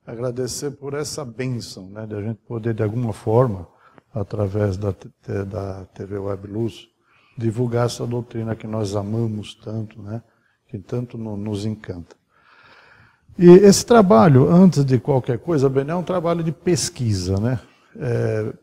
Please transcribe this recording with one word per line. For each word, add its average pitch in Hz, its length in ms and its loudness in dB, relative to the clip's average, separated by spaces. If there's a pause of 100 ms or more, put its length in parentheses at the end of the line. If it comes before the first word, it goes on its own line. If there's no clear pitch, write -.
agradecer 127 640 -8
por 139 240 -12
essa 151 300 -8
bênção, 117 680 -10
né, 107 160 -14
de 107 80 -12
a 104 80 -8
gente 113 240 -8
poder, 117 280 -4
de - 100 -4
alguma 110 280 -4
forma, 110 540 0 (480)
através 104 640 -4
da, 101 160 -4
t-, - 180 -14 (340)
da 98 420 -10
T - 200 -16
V 101 100 -10
Web 98 300 -8
Luz, 107 400 -8 (500)
divulgar 117 500 -2
essa 123 200 -6
doutrina 117 480 -6
que 110 140 -14
nós 107 260 -4
amamos 107 640 -6
tanto, 107 440 -12
né, 104 220 -12 (460)
que 104 100 -12
tanto 123 400 -10
no-, 110 180 -10
nos 104 300 -6
encanta. 104 480 -10 (1200)
E 175 100 8
esse 196 380 10
trabalho, 180 640 6
antes 170 340 6
de 127 140 2
qualquer 127 400 -2
coisa, 147 300 0
bem, 135 200 -2
é 165 60 -4
um 180 80 -4
trabalho 170 400 -2
de 160 100 -4
pesquisa, 101 880 -2
né? 120 180 -2 (380)
É, 113 560 -4 (100)